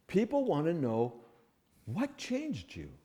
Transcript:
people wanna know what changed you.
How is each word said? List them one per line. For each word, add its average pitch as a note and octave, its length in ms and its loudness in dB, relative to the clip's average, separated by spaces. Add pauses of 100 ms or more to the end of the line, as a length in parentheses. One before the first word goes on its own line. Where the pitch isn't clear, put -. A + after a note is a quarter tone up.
people B3 420 2
wanna D#3+ 260 2
know A#2+ 400 2 (720)
what G3+ 300 0
changed B3+ 580 -4
you. D2+ 120 -8 (180)